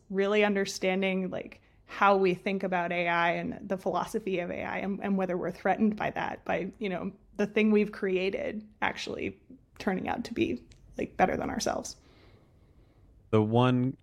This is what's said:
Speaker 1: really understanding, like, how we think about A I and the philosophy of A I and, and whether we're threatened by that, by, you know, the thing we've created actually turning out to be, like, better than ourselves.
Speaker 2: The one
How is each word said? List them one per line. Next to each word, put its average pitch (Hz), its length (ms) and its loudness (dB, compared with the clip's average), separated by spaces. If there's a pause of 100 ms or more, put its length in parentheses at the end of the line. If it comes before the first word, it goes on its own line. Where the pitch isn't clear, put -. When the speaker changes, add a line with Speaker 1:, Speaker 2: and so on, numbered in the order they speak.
Speaker 1:
really 196 340 2
understanding, 190 880 0
like, - 300 -10 (240)
how 202 320 4
we 190 180 4
think 196 280 -2
about 180 280 -2
A 175 160 -2
I 170 260 2
and 170 260 -4 (100)
the 190 80 -2
philosophy 185 640 -2
of 175 100 -4
A - 140 -6
I - 140 -6
and, 190 240 -4
and 202 140 0
whether 185 200 0
we're 175 140 -4
threatened 208 460 0
by - 140 -2
that, - 340 -6
by, 190 340 -4
you 208 100 -6
know, 185 240 -6 (240)
the 208 100 2
thing 214 240 2
we've 208 220 4
created 190 720 -2 (140)
actually - 580 -4 (400)
turning - 300 -4
out - 160 -4
to 233 100 -12
be, 240 280 0 (360)
like, - 180 -6
better - 200 4
than - 140 -4
ourselves. - 460 -4 (1300)
Speaker 2:
The 110 120 6
one 123 600 2